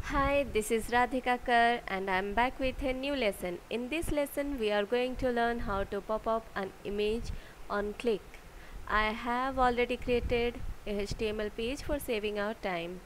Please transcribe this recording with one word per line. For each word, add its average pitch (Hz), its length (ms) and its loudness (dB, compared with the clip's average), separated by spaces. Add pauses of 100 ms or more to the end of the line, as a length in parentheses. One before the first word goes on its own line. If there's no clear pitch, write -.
(140)
Hi, 277 400 4
this 214 160 0
is 226 220 0
Radhika 247 520 4
Kar 233 440 6
and 190 200 -2
I'm 196 280 2
back 247 240 2
with 262 240 0
a 254 100 0
new 277 220 -2
lesson. 196 420 -2 (140)
In 240 180 -4
this 320 220 -2
lesson, 285 480 -2
we 208 120 2
are 208 140 2
going 247 300 0
to 254 160 0
learn 233 300 2
how 196 240 0
to 202 160 -4
pop 220 260 -2
up 226 180 0 (100)
an 190 160 -4 (120)
image 208 480 0 (360)
on 208 280 -2
Qlik. 220 240 0 (680)
I 214 180 4 (160)
have 254 360 0
already 247 400 4
created 240 640 2 (260)
a 208 160 -2
H 202 160 -2
T 220 120 0
M 214 100 -2
L 214 100 -2
page 233 320 -4
for 294 160 0
saving 208 400 -2
our 208 160 0 (120)
time. 180 400 -2